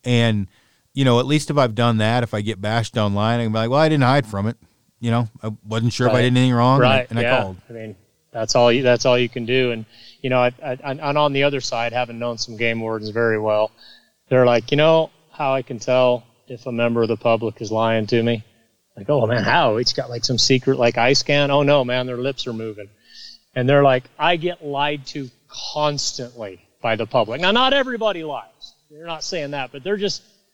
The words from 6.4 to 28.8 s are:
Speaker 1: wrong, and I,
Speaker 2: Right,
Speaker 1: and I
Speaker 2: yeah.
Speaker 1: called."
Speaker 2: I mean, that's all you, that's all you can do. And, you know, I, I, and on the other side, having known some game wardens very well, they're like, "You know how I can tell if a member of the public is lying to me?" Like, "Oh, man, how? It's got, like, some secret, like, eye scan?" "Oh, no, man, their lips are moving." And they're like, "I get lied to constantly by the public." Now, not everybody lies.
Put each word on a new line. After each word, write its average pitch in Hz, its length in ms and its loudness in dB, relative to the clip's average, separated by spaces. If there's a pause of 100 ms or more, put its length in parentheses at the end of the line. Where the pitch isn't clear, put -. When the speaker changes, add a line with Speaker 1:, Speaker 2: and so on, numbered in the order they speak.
Speaker 1:
wrong, 123 280 4
and 123 100 6
I, 135 60 4
Speaker 2:
Right, 123 140 -2
Speaker 1:
and 113 80 -2
I - 20 0
Speaker 2:
yeah. 123 200 2
Speaker 1:
called." 95 160 -8 (120)
Speaker 2:
I 117 40 -16
mean, 110 220 -12 (360)
that's 113 240 -4
all 120 160 6
you, 127 100 2
that's 123 240 2
all 123 140 4
you 120 100 0
can 117 160 -8
do. 127 260 0
And, 113 140 -8 (380)
you 131 80 -4
know, 127 80 2
I, 123 120 2 (120)
I, 131 200 -6
and 139 180 -8
on 147 320 0
the 139 100 0
other 139 180 0
side, 117 320 -4
having 120 240 -4
known 117 220 -6
some 113 180 -10
game 113 220 -2
wardens 110 320 -6
very 113 280 0
well, 107 300 0 (600)
they're 127 180 4
like, 117 240 2
"You 147 60 0
know 160 340 4 (200)
how 135 220 -4
I 135 80 -2
can 120 160 -10
tell 123 460 2 (240)
if 123 180 -16
a 127 60 -8
member 117 320 0
of 110 60 0
the 107 80 -2
public 113 440 0
is 104 100 -8
lying 110 360 0
to 113 160 2
me?" 117 200 -2 (520)
Like, 101 140 -12
"Oh, 127 180 2
man, 117 160 0
how? 123 320 2
It's 123 180 -2
got, 127 160 -6
like, 120 160 -8
some 120 140 -2
secret, 131 400 2
like, 120 180 2
eye 123 160 2
scan?" 143 380 0
"Oh, 143 100 4
no, 143 240 4
man, 127 220 -4
their 123 100 -6
lips 131 300 -6
are 120 60 -6
moving." 110 340 -10 (680)
And 127 160 0
they're 143 140 6
like, 127 220 4 (120)
"I 170 200 0
get 170 280 -6
lied 143 420 -4
to 135 220 -10 (520)
constantly 123 760 -6 (220)
by 113 140 0
the 110 100 -4
public." 117 360 0
Now, 185 100 2
not 262 220 2
everybody 220 500 -2
lies. - 500 -12 (160)